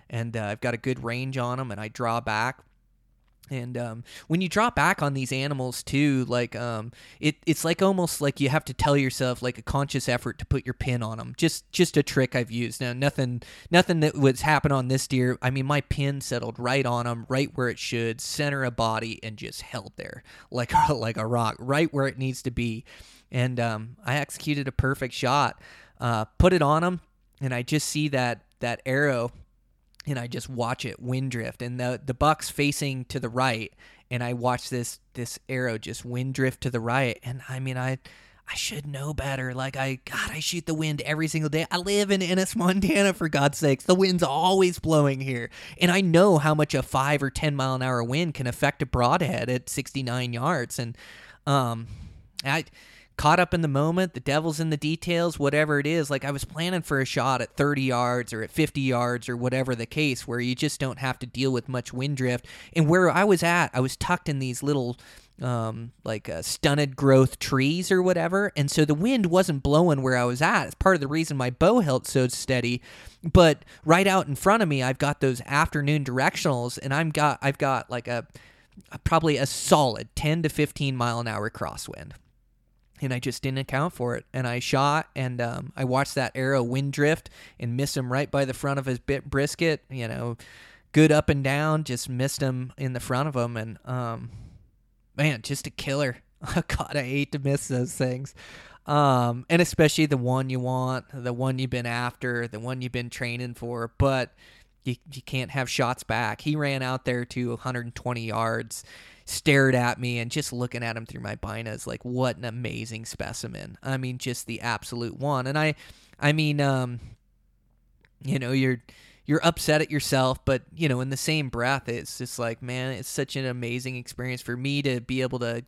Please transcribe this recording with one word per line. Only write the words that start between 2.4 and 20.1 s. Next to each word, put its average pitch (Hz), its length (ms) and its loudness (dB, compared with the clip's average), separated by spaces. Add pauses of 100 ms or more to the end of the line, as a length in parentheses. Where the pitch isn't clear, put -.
And, 123 260 -8
um, 117 260 -8 (220)
when 170 160 0
you 180 80 -2
draw 220 220 2
back 165 320 2
on 143 100 0
these 135 180 -4
animals 131 520 -4
too, 139 420 2
like, 123 300 -2
um, 113 360 -6 (280)
it, 151 160 2 (100)
it's 160 180 0
like, 170 200 2
almost 190 380 2
like 143 180 0
you 139 100 2
have 151 160 0
to 135 80 -10
tell 143 240 4
yourself, 127 460 0
like, 123 160 -4
a - 20 -16
conscious 139 480 -2
effort 123 300 -2
to - 80 -8
put - 180 0
your 123 80 -6
pin 123 300 -2
on 110 160 -8
'em. 123 180 -12
Just, - 340 0
just - 240 2
a - 60 6
trick - 340 0
I've 123 140 -2
used. 113 320 -4
Now, 123 120 -4
nothing, 127 500 -2 (260)
nothing 175 300 6
that 151 160 2
was 135 260 4
happened 151 320 2
on 131 140 0
this 131 180 0
deer. 127 380 0
I 127 80 0
mean, 135 160 -2
my 143 140 2
pin 139 400 -2
settled 117 360 -6
right 123 300 0
on 120 180 -2
him, 117 240 -6
right 135 240 0
where 123 160 -2
it - 80 -6
should, 113 420 -4
center 143 440 -4
of 123 120 -4
body, 113 460 -2
and 110 160 -10
just - 240 -12
held - 340 -12
there - 280 -12 (260)